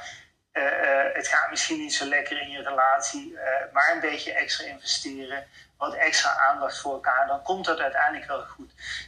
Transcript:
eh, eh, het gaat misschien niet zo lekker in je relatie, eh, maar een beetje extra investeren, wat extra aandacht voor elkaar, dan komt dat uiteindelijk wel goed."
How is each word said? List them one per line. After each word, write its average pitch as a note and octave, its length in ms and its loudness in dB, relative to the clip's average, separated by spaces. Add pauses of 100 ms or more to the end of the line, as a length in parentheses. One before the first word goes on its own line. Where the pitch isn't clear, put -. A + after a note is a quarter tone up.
(520)
eh, C#3 140 -2
eh, C#3 500 2
het - 120 -4
gaat D3 220 2
misschien D#3+ 300 -2
niet D3 140 -4
zo C#3 120 -2
lekker C#3+ 360 -2
in C#3+ 80 -10
je C#3 120 -10
relatie, C#3 760 0
eh, - 340 -2
maar D3+ 180 6
een E3 80 0
beetje D3+ 340 -4
extra - 320 -2
investeren, C3+ 800 -6 (300)
wat D3 160 -4
extra - 420 2
aandacht C#3 440 4
voor C#3 140 -4
elkaar, C3+ 340 2
dan C#3 160 -2
komt F#3 220 -2
dat D#3+ 140 0
uiteindelijk - 460 0
wel C#3 200 -4
goed." - 260 -18 (360)